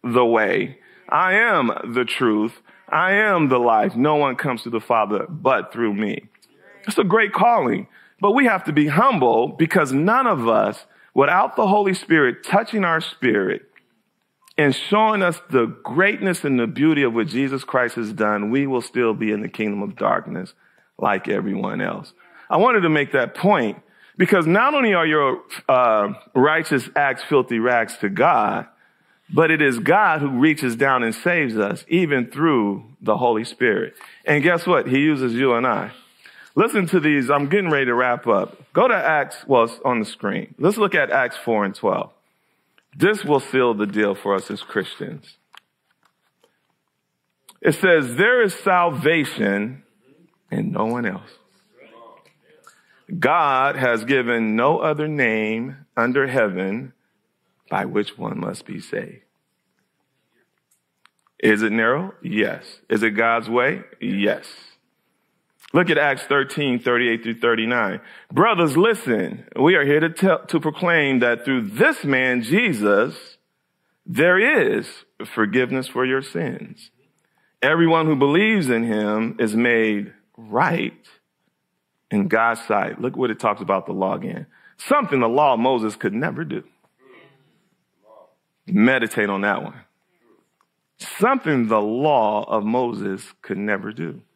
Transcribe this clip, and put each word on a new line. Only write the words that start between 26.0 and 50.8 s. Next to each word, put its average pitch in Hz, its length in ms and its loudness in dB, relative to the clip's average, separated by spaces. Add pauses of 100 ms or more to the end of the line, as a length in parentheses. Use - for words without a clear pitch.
righteous 151 600 2
acts 135 280 0
filthy 123 360 0
rags 117 400 0
to 104 120 -4
God, 107 560 2 (680)
but 156 180 4
it 156 120 2
is 127 160 2
God 165 420 2
who 143 80 -2
reaches 135 480 0
down 131 260 2
and 113 120 -2
saves 156 420 -2
us, 104 320 -2
even 143 380 0
through 117 580 0 (160)
the 107 160 0
Holy 117 280 0
Spirit. 104 520 -2 (300)
And 147 160 2
guess 170 240 0
what? 151 220 0
He 131 100 0
uses 135 360 0
you 127 200 2
and 117 120 0
I. 107 260 -2 (640)
Listen 190 320 2
to 185 120 2
these. 143 300 0
I'm 143 160 2
getting 185 240 0
ready 139 160 2
to 123 80 0
wrap 123 320 0
up. 98 300 0 (160)
Go 233 160 2
to 233 60 2
Acts, 151 520 -2
well, 123 180 4
it's 117 200 -6
on 123 160 0
the 107 40 -2
screen. - 540 -8
Let's 190 180 0
look 202 200 0
at 143 140 0
Acts 123 260 -2
four 107 280 -2
and 98 100 -6
twelve. - 360 -4 (840)
This 202 300 0
will 143 160 2
seal 127 320 0
the 104 140 -2
deal 101 300 -2
for 101 180 -2
us 95 160 -6
as 104 120 -10
Christians. - 760 -10 (2250)
It 160 100 2
says, 156 440 2
"There 233 260 2
is 196 100 0
salvation 147 1300 -2 (640)
in - 220 -4
no 110 140 -2